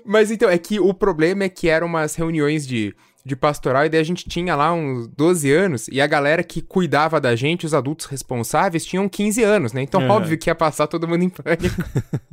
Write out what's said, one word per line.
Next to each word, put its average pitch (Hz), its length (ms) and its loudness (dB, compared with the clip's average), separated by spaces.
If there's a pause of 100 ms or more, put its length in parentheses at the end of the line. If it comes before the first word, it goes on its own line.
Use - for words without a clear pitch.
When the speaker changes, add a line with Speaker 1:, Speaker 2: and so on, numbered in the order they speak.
Speaker 1:
Mas 214 260 2
então, 226 180 2
é 180 100 4
que 208 220 -2
o 185 140 4
problema 190 500 0
é 190 40 0
que 180 200 -4
eram 160 180 2
umas 160 280 -2
reuniões 156 520 -2
de, 110 280 -4 (300)
de 131 120 -6
pastoral, 143 480 0
e 160 60 2
daí 160 100 2
a 156 40 2
gente 175 240 -6
tinha 175 280 -4
lá 151 160 2
uns 135 360 -4
doze 147 440 2
anos, 165 360 2
e 127 120 -2
a 143 60 4
galera 151 360 2
que - 200 -8
cuidava 156 580 0
da 120 160 2
gente, 156 300 -2
os 151 80 -2
adultos 143 320 -2
responsáveis, 151 800 -2
tinham 196 220 -2
quinze 208 340 -2
anos, 196 300 2
né? 143 100 -4
Então, - 200 0
Speaker 2:
Aham. 131 120 4
Speaker 1:
óbvio 160 240 0
que - 100 -4
ia 165 60 2
passar 151 320 0
todo 165 200 -4
mundo 170 160 0
em 180 60 2
pânico. 170 540 -2 (500)